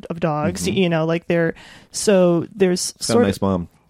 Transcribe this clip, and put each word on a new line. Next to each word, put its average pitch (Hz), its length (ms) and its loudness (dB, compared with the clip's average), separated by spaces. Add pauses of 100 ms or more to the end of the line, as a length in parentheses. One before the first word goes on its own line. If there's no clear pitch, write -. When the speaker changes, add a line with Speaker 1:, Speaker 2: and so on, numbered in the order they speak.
Speaker 1:
of 170 120 -10
dogs. 165 440 -4
Speaker 2:
Mm-hmm. 190 120 -2
Speaker 1:
You 185 120 2
know, 160 160 0
like, 170 220 -4
they're, 170 280 0 (360)
so 180 640 2
there's 185 440 0
Speaker 2:
She's - 80 -8
got - 20 -6
a 117 40 0
Speaker 1:
sort 233 120 4
Speaker 2:
nice 98 120 0
Speaker 1:
of, - 40 -8
Speaker 2:
mom. 95 280 -2 (200)